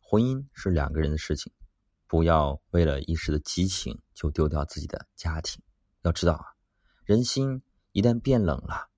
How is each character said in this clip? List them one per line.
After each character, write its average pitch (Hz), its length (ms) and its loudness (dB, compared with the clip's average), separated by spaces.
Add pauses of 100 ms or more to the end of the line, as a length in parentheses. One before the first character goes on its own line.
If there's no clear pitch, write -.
婚 107 200 2
姻 131 320 0
是 - 180 -4
两 73 220 0
个 78 80 -2
人 76 80 0
的 76 80 -2
事 76 200 -4
情， - 160 -12 (560)
不 82 160 2
要 76 360 2 (100)
为 85 140 4
了 69 180 0
一 85 120 -4
时 - 160 -4
的 76 80 0
激 90 300 -2
情 - 280 -6 (160)
就 - 160 -6
丢 78 200 0
掉 73 160 -2
自 - 160 -10
己 73 80 -10
的 - 260 -10
家 80 260 -6
庭。 - 220 -12 (400)
要 85 80 2
知 82 160 0
道 85 60 6
啊， 76 120 -4 (600)
人 110 180 4
心 135 400 -2 (300)
一 101 100 0
旦 117 180 4
变 123 220 2
冷 71 240 0
了 - 320 -8